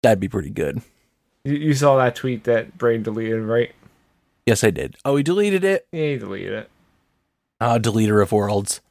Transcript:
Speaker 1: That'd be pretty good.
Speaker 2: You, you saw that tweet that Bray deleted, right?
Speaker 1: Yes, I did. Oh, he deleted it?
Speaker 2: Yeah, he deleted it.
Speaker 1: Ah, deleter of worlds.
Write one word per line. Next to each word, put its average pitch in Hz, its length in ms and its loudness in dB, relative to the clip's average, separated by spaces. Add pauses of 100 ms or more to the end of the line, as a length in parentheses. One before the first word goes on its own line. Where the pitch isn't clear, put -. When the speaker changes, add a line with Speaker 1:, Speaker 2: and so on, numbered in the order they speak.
Speaker 1:
That'd 110 160 4
be 95 100 -4
pretty 78 220 -6
good. 78 320 -6 (600)
Speaker 2:
You, 143 120 -4
you 151 180 0
saw 139 240 4
that 123 180 2
tweet 123 280 -6
that 117 340 0
Bray 117 220 0
deleted, 113 420 -4
right? 117 320 -2 (720)
Speaker 1:
Yes, 113 180 2
I 110 60 4
did. 71 340 -6
Oh, 139 120 0
he 143 80 0
deleted 190 400 2
it? 196 280 0
Speaker 2:
Yeah, 156 180 -4
he 139 80 -4
deleted 95 360 -10
it. 110 160 -10 (880)
Speaker 1:
Ah, 117 200 2
deleter 107 420 4
of 95 100 2
worlds. 101 600 0